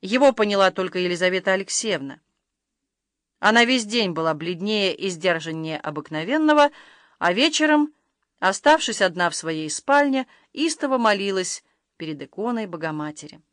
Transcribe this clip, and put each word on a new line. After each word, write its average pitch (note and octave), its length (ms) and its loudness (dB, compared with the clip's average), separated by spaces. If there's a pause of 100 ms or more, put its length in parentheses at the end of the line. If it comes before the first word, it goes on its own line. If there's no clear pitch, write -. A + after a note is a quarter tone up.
Его B3+ 320 4
поняла G3+ 380 2
только F#3 280 -4
Елизавета F3+ 540 0
Алексеевна. F#3 680 -4 (1160)
Она A3+ 260 4
весь A#3+ 200 0
день G#3 280 -2
была D#3+ 220 0
бледнее F3+ 600 -2
и G3 160 -6
сдержаннее D#3+ 680 -4
обыкновенного, C4+ 920 0 (480)
а F3 140 0
вечером, D4+ 600 2 (460)
оставшись A#3 640 2
одна F3 280 0
в D#3 60 -10
своей D#3 320 -6
спальне, C4+ 580 2 (260)
истово D4 440 -2
молилась G3 680 0 (340)
перед D#3 260 -10
иконой A3 440 -6
Богоматери. D#3 760 -10 (120)